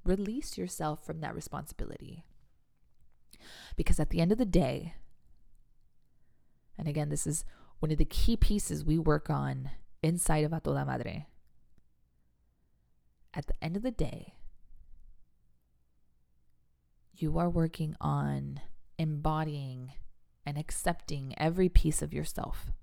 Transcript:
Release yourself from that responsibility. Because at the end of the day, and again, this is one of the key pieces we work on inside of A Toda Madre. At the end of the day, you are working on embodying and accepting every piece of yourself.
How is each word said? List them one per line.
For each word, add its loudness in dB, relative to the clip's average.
Release 0
yourself -6
from -10
that -8
responsibility. -10
Because 6
at 2
the 2
end 4
of 4
the 2
day, 2
and -6
again, -2
this -4
is -4
one -2
of 2
the 8
key 6
pieces 4
we 4
work 2
on -2
inside 4
of -2
A -2
Toda -2
Madre. -6
At -8
the 0
end -4
of -6
the -2
day, -4
you 0
are 2
working 0
on -2
embodying -4
and -4
accepting -4
every 4
piece 8
of -6
yourself. -4